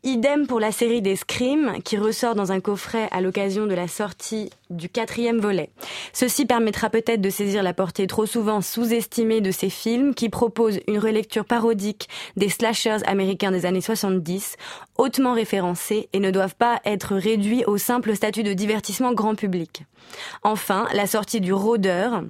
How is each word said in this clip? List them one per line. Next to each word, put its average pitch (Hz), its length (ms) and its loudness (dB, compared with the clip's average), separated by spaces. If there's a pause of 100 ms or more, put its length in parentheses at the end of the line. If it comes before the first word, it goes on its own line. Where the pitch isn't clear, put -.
Idem 269 420 2
pour 247 140 0
la 214 120 2
série 233 300 2
des 196 140 2
Scream, 254 680 0
qui 214 140 -4
ressort 220 380 0
dans 190 160 0
un 190 80 0
coffret 208 500 -4
à 180 120 -2
l'occasion 196 440 -2
de 196 80 -2
la 175 140 -2
sortie 208 640 -8 (180)
du 170 180 -10
quatrième 233 520 -2
volet. 202 320 0 (420)
Ceci 254 320 0
permettra 226 460 2
peut-être 226 300 2
de 196 100 2
saisir 202 320 0
la 180 100 2
portée 190 320 0
trop 214 220 0
souvent 214 340 0
sous-estimée 226 800 0
de 190 80 2
ces 202 220 0
films 247 420 0
qui 226 160 0
proposent 226 580 2
une 208 120 0
relecture 214 440 0
parodique 214 640 0 (300)
des 190 120 4
slashers 220 580 0
américains 196 440 2
des 180 140 0
années 185 160 2
soixante-dix, 190 760 -2 (420)
hautement 254 340 2
référencés 208 800 0
et 196 60 0
ne 196 100 2
doivent 190 260 0
pas 240 300 2
être 208 300 -2
réduits 208 500 2
au 202 140 2
simple 240 360 0
statut 214 280 -2
de 202 100 0
divertissement 214 600 0
grand 220 200 0
public. 180 520 -4 (580)
Enfin, 214 500 0
la 202 140 2
sortie 214 340 0
du 180 100 0
Rôdeur 196 800 2